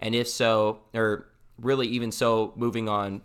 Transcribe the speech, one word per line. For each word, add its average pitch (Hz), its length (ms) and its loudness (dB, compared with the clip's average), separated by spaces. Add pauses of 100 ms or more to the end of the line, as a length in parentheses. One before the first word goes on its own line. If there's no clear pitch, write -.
And 113 140 -2
if 120 120 0
so, 110 540 2 (140)
or 107 340 -2 (320)
really 127 280 2
even 117 240 -2
so, 110 440 0
moving 113 320 -2
on 101 360 -2